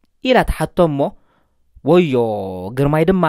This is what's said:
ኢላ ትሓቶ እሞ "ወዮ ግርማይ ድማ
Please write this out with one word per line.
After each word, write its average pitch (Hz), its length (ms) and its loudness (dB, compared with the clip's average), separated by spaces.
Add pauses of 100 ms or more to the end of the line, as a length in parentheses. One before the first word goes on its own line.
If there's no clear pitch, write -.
(260)
ኢላ 254 180 4
ትሓቶ - 400 -4
እሞ 147 160 -2 (840)
"ወዮ 160 300 2 (540)
ግርማይ 143 360 0
ድማ 185 240 0